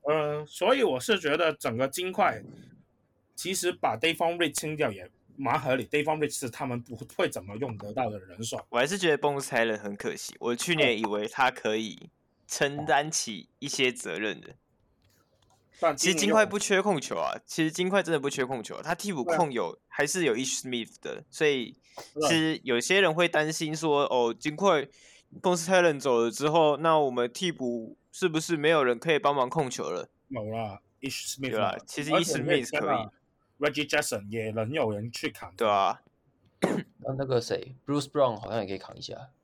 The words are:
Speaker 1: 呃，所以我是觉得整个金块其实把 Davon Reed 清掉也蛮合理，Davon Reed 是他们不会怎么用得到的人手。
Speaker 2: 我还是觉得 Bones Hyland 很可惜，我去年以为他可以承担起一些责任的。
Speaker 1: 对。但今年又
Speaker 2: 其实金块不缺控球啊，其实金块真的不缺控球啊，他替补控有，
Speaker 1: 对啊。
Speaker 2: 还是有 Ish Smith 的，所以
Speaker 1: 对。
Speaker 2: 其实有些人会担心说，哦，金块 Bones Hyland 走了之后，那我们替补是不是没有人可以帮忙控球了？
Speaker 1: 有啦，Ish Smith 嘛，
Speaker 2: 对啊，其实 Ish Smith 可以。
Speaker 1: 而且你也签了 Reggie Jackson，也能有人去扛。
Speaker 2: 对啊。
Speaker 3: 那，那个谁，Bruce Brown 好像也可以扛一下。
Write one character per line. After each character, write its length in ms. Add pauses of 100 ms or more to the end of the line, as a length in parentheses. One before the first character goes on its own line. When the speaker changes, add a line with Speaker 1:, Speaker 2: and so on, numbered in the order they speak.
Speaker 1:
呃， 440
所 260
以 120
我 160
是 180
觉 180
得 160
整 240
个 120
金 240
块 280 (920)
其 180
实 200
把 260
Davon 380
Reed 160
清 240
掉 160
也 180 (260)
蛮 240
合 140
理， 100
Davon 340
Reed 140
是 160
他 160
们 160
不 160 (200)
会 120
怎 160
么 120
用 200
得 160
到 160
的 120
人 200
手。 280
Speaker 2:
我 100
还 80
是 100
觉 140
得 80
Bones 300
Hyland 320
很 160
可 180
惜， 240
我 160
去 220
年 200
以 100
为 200
他 240
可 260
以 320 (380)
承 400
担 240
起 380 (100)
一 80
些 240
责 260
任 240
的。 60
Speaker 1:
对。 80 (1300)
但 160
今 140
年 40
又 0
Speaker 2:
其 60
实 60
金 60
块 140
不 120
缺 220
控 200
球 160
啊， 180 (100)
其 200
实 60
金 180
块 120
真 120
的 80
不 100
缺 160
控 160
球 140
啊， 60
他 120
替 180
补 120
控 280
有， 200
Speaker 1:
对 60
啊。 100
Speaker 2:
还 180
是 180
有 120
Ish 260
Smith 400
的， 260
所 180
以 300 (380)
Speaker 1:
对。 140
Speaker 2:
其 60
实 300
有 160
些 200
人 140
会 140
担 240
心 240
说， 280
哦， 320
金 200
块 320 (540)
Bones 240
Hyland 340
走 220
了 80
之 180
后， 300
那 200
我 120
们 220
替 200
补 440 (140)
是 180
不 120
是 160
没 120
有 140
人 160
可 140
以 80
帮 140
忙 140
控 220
球 140
了？ 240 (200)
Speaker 1:
有 180
啦， 340 (200)
Ish 360
Smith 220
嘛， 140
Speaker 2:
对 60
啊， 80
其 160
实 80
Ish 140
Smith 160
可 0
以。 0
Speaker 1:
而 20
且 0
你 60 (100)
也 40
签 220
了 280 (480)
Reggie 280
Jackson， 400
也 220
能 220
有 180
人 220
去 180
扛。 260
Speaker 2:
对 120
啊。 320 (600)
Speaker 3:
那， 580
那 60
个 160
谁， 360 (100)
Bruce 220
Brown 280
好 140
像 100
也 60
可 60
以 60
扛 180
一 40
下。 300 (140)